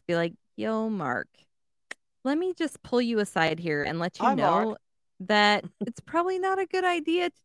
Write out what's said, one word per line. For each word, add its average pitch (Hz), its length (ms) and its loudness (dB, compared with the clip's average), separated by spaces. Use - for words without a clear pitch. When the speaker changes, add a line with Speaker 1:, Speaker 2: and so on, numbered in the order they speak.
Speaker 1:
be 175 80 0
like, 170 180 0
"Yo, 220 340 -2
Mark, 135 380 -4
let 285 140 0
me 359 160 -2
just - 300 -4
pull 247 180 0
you 233 180 0
aside 165 400 0
here 151 240 -2
and 160 160 -4
let 175 180 -4
you 202 80 0
Speaker 2:
Hi, 269 100 4
Mark. 202 300 2
Speaker 1:
know 220 120 -4
that 208 460 4
it's 226 180 -6
probably 359 400 -2
not 381 200 0
a 381 60 -2
good 370 200 0
idea 349 440 0
to - 160 -14